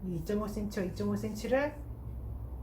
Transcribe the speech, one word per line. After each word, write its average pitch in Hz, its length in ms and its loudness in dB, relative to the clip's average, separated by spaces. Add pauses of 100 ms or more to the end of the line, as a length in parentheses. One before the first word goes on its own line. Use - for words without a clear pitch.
이 180 140 0
이점오 208 320 2
센치와 208 380 0
이점오 202 300 2
센치를 226 580 2 (880)